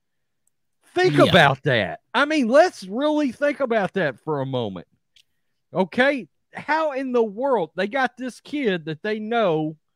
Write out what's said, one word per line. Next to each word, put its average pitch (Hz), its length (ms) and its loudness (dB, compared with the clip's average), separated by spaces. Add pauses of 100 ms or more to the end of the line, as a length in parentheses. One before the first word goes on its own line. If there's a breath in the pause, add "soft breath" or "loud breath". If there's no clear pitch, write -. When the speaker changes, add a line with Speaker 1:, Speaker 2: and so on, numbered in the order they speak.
(960)
Speaker 1:
Think 359 220 2
Speaker 2:
Yeah. - 80 8
Speaker 1:
about 147 380 4
that. 101 380 0 (120)
I 247 140 2
mean, 294 220 0
let's 294 360 4
really 285 480 -2
think 285 280 -4
about 226 340 -2
that 151 260 -2
for 147 200 -4
a 131 60 -4
moment. 113 400 -6 (840)
Okay? 233 560 0 (240)
How 302 400 -2
in 262 200 -6
the 240 120 2
world 220 520 -2
they 190 100 -2
got 254 300 -4
this 247 240 -12
kid 196 460 -4
that 156 160 -10
they 214 160 -4
know, 180 580 -2 (200)